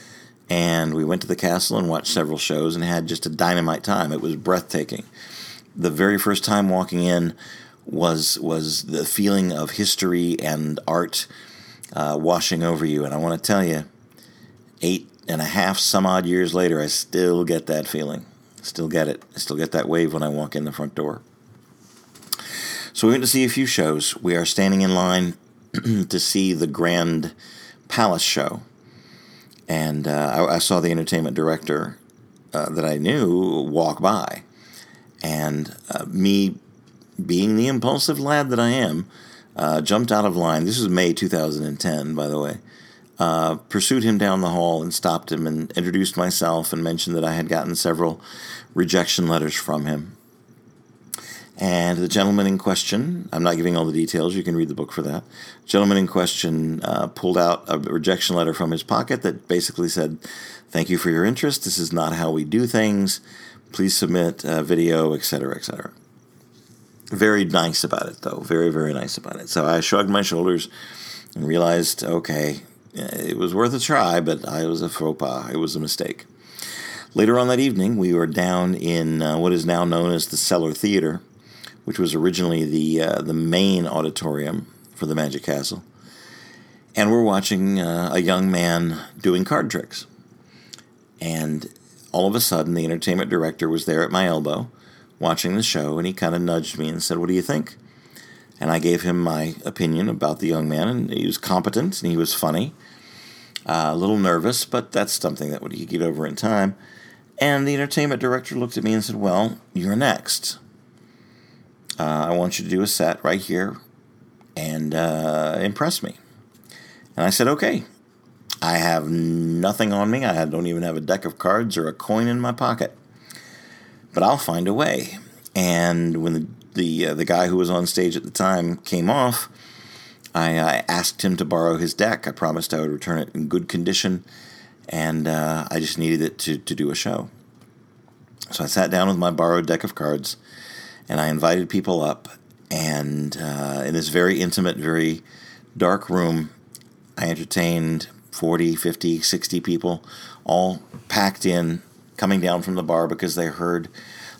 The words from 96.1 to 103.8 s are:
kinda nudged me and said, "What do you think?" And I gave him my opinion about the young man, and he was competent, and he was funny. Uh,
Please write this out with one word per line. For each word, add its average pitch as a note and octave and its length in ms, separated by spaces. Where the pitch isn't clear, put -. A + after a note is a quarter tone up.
kinda F2 260
nudged E2+ 400
me D#2 120
and E2 120
said, E2+ 160
"What E2+ 120
do F#2 40
you F2+ 80
think?" - 360
And D#2 100
I E2 100
gave E2+ 240
him F2 180
my D#2+ 420
opinion F2 460
about D#2 300
the D#2+ 80
young D#2+ 200
man, D#2 220
and B2 220
he - 140
was - 120
competent, F3+ 640
and F2 100
he E2 60
was E2 160
funny. F2+ 400
Uh, D#2 280